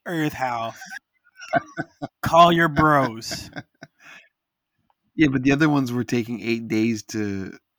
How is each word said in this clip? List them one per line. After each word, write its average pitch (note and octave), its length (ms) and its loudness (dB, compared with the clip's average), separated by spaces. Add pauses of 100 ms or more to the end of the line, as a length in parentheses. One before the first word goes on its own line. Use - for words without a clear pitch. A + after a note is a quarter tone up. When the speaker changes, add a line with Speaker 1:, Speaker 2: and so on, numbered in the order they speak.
Speaker 1:
Earth, D#3 280 -4
Hal. A#2 420 -6 (760)
<laughs> - 680 -8
Call E3+ 320 6
your E3 160 2
bros. C#3 840 0
Speaker 2:
<laughs> - 60 -10 (1500)
Yeah, D#3 140 2
but C3 160 0
the C#3 80 2
other D3+ 160 4
ones C3+ 240 2
were A#2+ 140 -2
taking A#2+ 340 -2
eight A#2 300 -4
days A2 380 0
to G2+ 440 -6 (280)